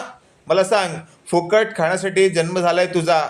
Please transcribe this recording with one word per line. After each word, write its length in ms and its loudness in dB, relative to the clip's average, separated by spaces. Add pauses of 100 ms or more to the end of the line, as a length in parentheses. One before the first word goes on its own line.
(460)
मला 180 2
सांग, 300 0 (360)
फुकट 360 2 (100)
खाण्यासाठी 520 0
जन्म 300 -2
झालाय 280 2
तुझा. 440 0